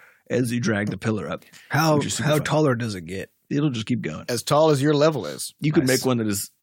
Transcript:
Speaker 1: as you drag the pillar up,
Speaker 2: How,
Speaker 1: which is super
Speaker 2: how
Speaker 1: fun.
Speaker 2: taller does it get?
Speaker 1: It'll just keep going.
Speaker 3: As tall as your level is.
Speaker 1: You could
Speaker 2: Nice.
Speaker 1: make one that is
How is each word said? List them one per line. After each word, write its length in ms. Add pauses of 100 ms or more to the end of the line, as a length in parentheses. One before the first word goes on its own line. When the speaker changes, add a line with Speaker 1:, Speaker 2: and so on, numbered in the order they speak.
(300)
Speaker 1:
as 240
you 80
drag 280
the 80
pillar 300
up, 160 (260)
Speaker 2:
How, 280
Speaker 1:
which 80
is 80
super 160
Speaker 2:
how 80
Speaker 1:
fun. 80
Speaker 2:
taller 300
does 200
it 100
get? 240 (200)
Speaker 1:
It'll 220
just 140
keep 160
going. 280
Speaker 3:
As 120
tall 280
as 120
your 120
level 320
is. 340
Speaker 1:
You 140
could 120
Speaker 2:
Nice. 140
Speaker 1:
make 60
one 140
that 80
is 220 (140)